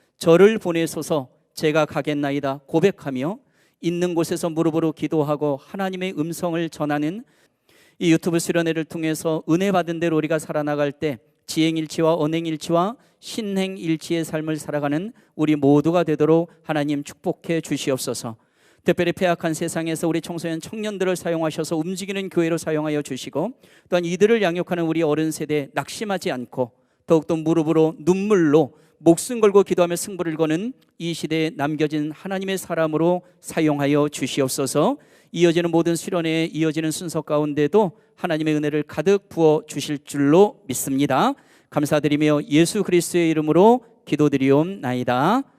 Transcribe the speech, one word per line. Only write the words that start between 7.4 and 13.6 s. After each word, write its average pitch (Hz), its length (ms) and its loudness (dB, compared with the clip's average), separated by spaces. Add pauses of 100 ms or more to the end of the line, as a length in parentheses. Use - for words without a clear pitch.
이 170 140 4
유튜브 165 260 2
수련회를 165 480 -2
통해서 160 640 -4
은혜 185 200 0
받은 170 300 0
대로 165 160 0
우리가 156 220 0
살아나갈 147 520 -2
때 143 280 -4 (280)
지행일치와 160 680 0
언행일치와 170 840 0 (240)
신행일치의 190 1040 -4